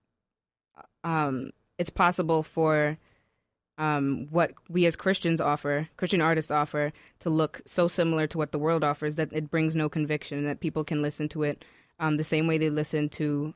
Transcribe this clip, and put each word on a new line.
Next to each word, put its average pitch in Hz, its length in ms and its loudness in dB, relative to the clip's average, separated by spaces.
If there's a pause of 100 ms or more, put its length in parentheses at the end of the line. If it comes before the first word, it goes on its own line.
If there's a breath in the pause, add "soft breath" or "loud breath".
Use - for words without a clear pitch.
(1040)
um, 151 480 -2 (260)
it's 175 120 -2
possible 165 540 2
for, 156 540 2 (800)
um, 147 520 0
what 160 240 0 (160)
we 170 160 2
as 165 100 2
Christians 165 460 0
offer, 147 560 0
Christian 175 240 0
artists 156 300 2
offer, 147 420 0 (260 soft breath)
to 175 100 -4
look 156 360 0
so 175 220 2
similar 160 400 2
to 165 100 -6
what 151 140 -2
the 147 80 -4
world 156 240 2
offers 151 320 -2
that 156 180 -2
it 151 160 -4
brings 160 260 0
no 156 140 2
conviction, 147 560 -2
that 147 140 -4
people 156 240 -4
can 147 180 -2
listen 147 280 -2
to 151 140 -4
it, 147 220 -4 (340 soft breath)
um, 156 180 0
the 156 60 0
same 156 240 2
way 160 100 2
they 156 120 2
listen 151 400 0
to 147 460 -2